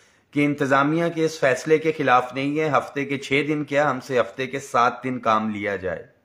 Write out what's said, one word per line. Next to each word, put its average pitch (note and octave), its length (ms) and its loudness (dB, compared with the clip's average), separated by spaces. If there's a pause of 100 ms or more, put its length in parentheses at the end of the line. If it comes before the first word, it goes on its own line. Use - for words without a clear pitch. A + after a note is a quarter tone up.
(340)
कि D3 100 2
इंतज़ामिया D3 640 2
के D#3+ 160 -2
इस D#3 160 -2
फैसले D3+ 380 4
के D#3 140 0
खिलाफ B2+ 420 2
नहीं C#3+ 240 -2
है, D#3 120 0
हफ्ते C3+ 340 0
के C3+ 140 -4
छः C#3 280 0
दिन D3+ 180 -2
क्या, C#3+ 240 0
हमसे B2+ 300 -2
हफ्ते B2+ 280 -2
के C3+ 140 -8
सात B2 420 0
दिन B2+ 160 -6
काम A2 340 0
लिया G2+ 240 -4
जाए। F2 280 -6 (200)